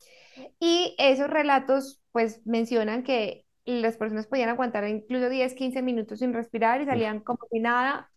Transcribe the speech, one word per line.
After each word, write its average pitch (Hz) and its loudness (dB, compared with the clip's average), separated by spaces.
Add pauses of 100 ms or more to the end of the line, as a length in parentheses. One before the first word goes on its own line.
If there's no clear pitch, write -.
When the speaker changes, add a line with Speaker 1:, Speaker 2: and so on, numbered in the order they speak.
(600)
Speaker 1:
Y 339 2
esos 277 4
relatos, 269 2 (100)
pues, 226 -2
mencionan 226 0
que 233 -2 (200)
las 233 0
personas 214 -4
podían 247 0
aguantar 233 -2
incluso 240 -2
diez, 262 0
quince 262 -4
minutos 226 -2
sin 247 0
respirar 233 0
y 294 -4
Speaker 2:
Uf. 233 0
Speaker 1:
salían 214 -4
como - -4 (120)
si 226 0
nada 247 0